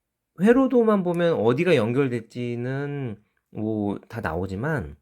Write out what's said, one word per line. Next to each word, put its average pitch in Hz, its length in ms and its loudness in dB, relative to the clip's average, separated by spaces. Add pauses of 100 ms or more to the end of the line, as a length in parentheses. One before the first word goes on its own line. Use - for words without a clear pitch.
(400)
회로도만 233 640 4
보면 170 320 2
어디가 131 420 2
연결될지는 123 1400 -4 (340)
뭐 107 480 -4 (100)
다 113 120 -10
나오지만 92 800 -6